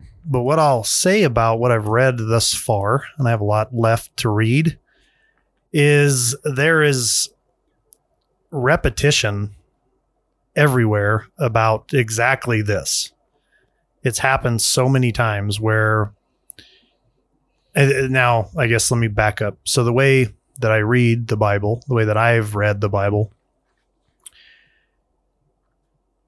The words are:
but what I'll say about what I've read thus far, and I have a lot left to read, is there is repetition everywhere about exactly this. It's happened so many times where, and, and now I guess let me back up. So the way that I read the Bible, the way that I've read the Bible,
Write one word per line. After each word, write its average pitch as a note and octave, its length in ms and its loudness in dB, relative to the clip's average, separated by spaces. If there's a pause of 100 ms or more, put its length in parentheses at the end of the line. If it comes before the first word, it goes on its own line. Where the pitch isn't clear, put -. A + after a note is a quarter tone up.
(260)
but C3+ 160 -2
what D3 180 0
I'll C3+ 240 2
say G3 400 0
about A2+ 360 2
what B2 120 2
I've G#2+ 160 0
read B2 300 2
thus A2+ 360 0
far, A2 500 -2 (140)
and C3+ 100 0
I A#2 40 2
have A2+ 80 0
a G2+ 60 -4
lot G#2+ 280 -2
left A2+ 440 -2
to A#2 120 -2
read, A2+ 480 0 (960)
is C#3+ 720 2
there D3+ 400 0
is B2+ 460 -2 (1200)
repetition B2+ 1040 0 (1000)
everywhere A2 720 0 (100)
about A2 560 0
exactly A#2 680 0
this. G2+ 520 -4 (920)
It's A#2+ 160 -2
happened C3 420 0
so B2+ 280 0
many B2+ 240 2
times G#2 460 -2
where, A2 520 0 (1600)
and, C#3 160 2
and C3 200 0
now B2 460 2
I B2 100 0
guess A2+ 240 0
let A#2+ 60 2
me A#2 100 0
back G#2+ 340 -2
up. G#2 220 -6
So - 220 -2
the A#2 80 0
way C3 400 2 (260)
that A2+ 140 0
I A2 60 2
read A#2 480 0
the A2 100 -2
Bible, G#2 500 0
the C3 60 -4
way A2+ 100 2
that G#2+ 140 0
I've A2+ 380 0
read G#2 260 0
the G#2 80 -2
Bible, G2+ 420 -2 (3000)